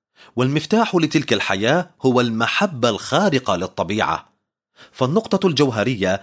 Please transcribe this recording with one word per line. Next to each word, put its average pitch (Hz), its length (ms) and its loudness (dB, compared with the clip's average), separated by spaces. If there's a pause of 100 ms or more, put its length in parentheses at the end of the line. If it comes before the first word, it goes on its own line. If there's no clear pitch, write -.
(360)
والمفتاح 147 580 0
لتلك 156 380 2
الحياة 113 580 0 (120)
هو 123 180 4
المحبة 120 680 0
الخارقة 127 680 0
للطبيعة. 90 720 -4 (640)
فالنقطة 185 540 0
الجوهرية 113 760 0